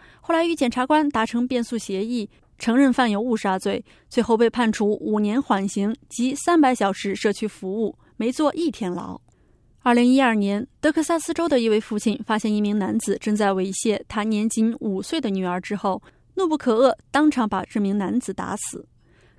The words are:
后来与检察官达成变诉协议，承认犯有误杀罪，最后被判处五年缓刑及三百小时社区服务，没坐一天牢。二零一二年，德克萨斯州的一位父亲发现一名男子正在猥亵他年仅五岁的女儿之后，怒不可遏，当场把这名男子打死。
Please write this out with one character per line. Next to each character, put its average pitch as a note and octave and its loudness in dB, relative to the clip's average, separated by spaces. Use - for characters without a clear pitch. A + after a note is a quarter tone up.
后 - -2
来 E4 2
与 E4+ 0
检 C4 0
察 B3+ -2
官 D4+ 4
达 A3+ 0
成 A#3+ -2
变 A#3+ -2
诉 A#3 -6
协 G3 -4
议， A3+ -4
承 A3+ 0
认 C4+ 6
犯 A#3+ 2
有 G3+ 0
误 A#3+ 0
杀 F#3+ 0
罪， G3 -2
最 A#3 0
后 A#3 2
被 A3+ 4
判 A3+ 2
处 G#3 0
五 G#3+ -2
年 G#3 2
缓 G3+ 0
刑 G#3 -2
及 B3+ -2
三 E4+ 2
百 C4 6
小 G3+ 0
时 G3 -4
社 G#3 0
区 G#3 -4
服 G3+ -6
务， - -4
没 A3+ -2
坐 D4 0
一 D#4+ -2
天 F#3 -6
牢。 - -8
二 A#3+ 2
零 A#3+ 4
一 C4+ 4
二 A#3+ 2
年， G3+ -2
德 D4+ 2
克 D#4+ 0
萨 E4 0
斯 E4 -6
州 E4 -2
的 C#4 4
一 A3+ 0
位 G#3+ 2
父 G#3+ -4
亲 G#3 -2
发 G#3+ 0
现 G#3+ -2
一 G#3 0
名 G#3 0
男 G#3 -2
子 G3+ -2
正 G#3 -2
在 G#3 2
猥 F#3+ -2
亵 G3+ -2
他 G#3+ -4
年 G#3+ 0
仅 A3+ 2
五 G3 -4
岁 D#4+ -4
的 B3+ -4
女 F#3+ -2
儿 F3+ -4
之 G3+ -6
后， F#3+ -4
怒 F#4+ 0
不 D#4 0
可 A#3 2
遏， B3 4
当 D4+ 4
场 A#3 0
把 F#3+ -4
这 - -4
名 G3 0
男 G3+ -2
子 G3 -4
打 F#3 -6
死。 - -10